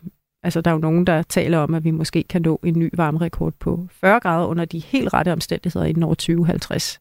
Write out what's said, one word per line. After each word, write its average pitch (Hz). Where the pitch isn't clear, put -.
altså, 165
der 170
er 165
jo 156
nogen, 165
der 165
taler 165
om, 151
at 156
vi 165
måske 160
kan 175
nå 160
en 170
ny 165
varmerekord 160
på 175
fyrre 208
grader 175
under 170
de 165
helt 254
rette 170
omstændigheder 165
inden 160
år 160
tyve 170
halvtreds. -